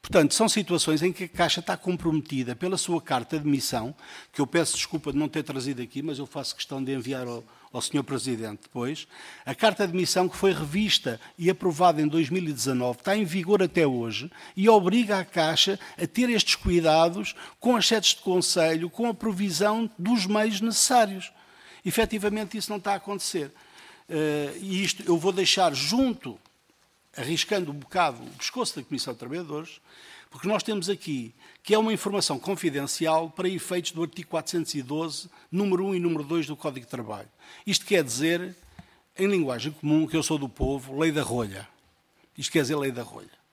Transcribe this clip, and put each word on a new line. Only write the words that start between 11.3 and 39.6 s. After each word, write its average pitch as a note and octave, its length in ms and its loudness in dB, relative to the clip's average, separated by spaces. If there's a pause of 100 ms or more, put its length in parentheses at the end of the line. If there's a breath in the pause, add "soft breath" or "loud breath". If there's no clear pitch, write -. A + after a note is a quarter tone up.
e F3 140 4
aprovada E3+ 500 4
em D3+ 60 4
dois D3+ 240 2
mil F#3 120 0
e D3+ 80 -2
dezanove B2 460 0
está G3 180 0
em G#3+ 100 2
vigor F#3 360 2
até F3 240 4
hoje A#2+ 460 -2 (260 loud breath)
e G3 100 4
obriga G#3 520 6
a F3 60 -4
Caixa E3+ 540 2 (220 loud breath)
a E3+ 60 -2
ter A#3+ 240 0
estes - 240 2
cuidados F3 800 2 (240 loud breath)
com A#3+ 160 4
as G#3+ 100 2
sedes A3 300 2
de - 60 -20
concelho, E3+ 680 2
com A#3 180 -2
a A3+ 60 -2
provisão G#3 720 0 (120)
dos G3+ 260 2
meios G#3+ 360 0
necessários. G#3+ 680 2 (540 loud breath)
Efetivamente, G#3+ 720 -2
isso G#3 140 -6
não G#3 60 -4
está G3+ 160 -2
a - 20 2
acontecer. F#3 560 -6 (580 loud breath)
Eh, D3+ 500 -2
e F#3+ 240 -2
isto - 220 -4
eu E3+ 120 4
vou F3+ 140 2
deixar F3+ 420 4
junto, D#3 640 0 (800)
arriscando D#3+ 540 -2
um D3 40 -10
bocado C#3+ 460 -2
o C3 160 -18
pescoço - 380 -6
da C#3 80 -10
Comissão C3 300 -6
de A2 60 -12
Trabalhadores, D3+ 640 -10 (480 loud breath)
porque D#3 180 -8
nós G#3 160 0
temos G3 260 -4
aqui C3+ 440 -4 (300 loud breath)
que G3+ 100 2
é G#3+ 40 6
uma A3 140 2
informação G3 460 -2
confidencial D#3+ 920 0
para F3+ 180 -2
efeitos F3+ 420 -4
do E3 120 -4
artigo D#3+ 260 -10
quatrocentos D#3+ 460 -4
e C#3 60 -2
doze, D3+ 480 -6 (220 soft breath)
número F#3+ 340 2
um G3 100 0
e F3+ 40 0
número E3 240 0
dois D#3 220 -2
do D3 100 -8
Código C3 300 -8
de - 60 -20
Trabalho. G#2+ 360 -10 (380 loud breath)
Isto - 200 0
quer F#3 180 4
dizer, E3 520 -2 (600 loud breath)
em F#3+ 100 0
linguagem D3 460 0